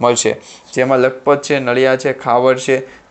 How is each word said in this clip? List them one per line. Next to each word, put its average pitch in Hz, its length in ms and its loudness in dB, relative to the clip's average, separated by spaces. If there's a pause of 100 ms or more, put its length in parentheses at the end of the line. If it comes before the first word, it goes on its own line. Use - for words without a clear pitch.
મળશે, 120 360 0 (360)
જેમાં 131 260 0
લખપત 131 420 0
છે, 143 180 -2
નળિયા 131 360 0
છે, 131 180 -2
ખાવડ 127 440 0
છે, 131 300 -2 (240)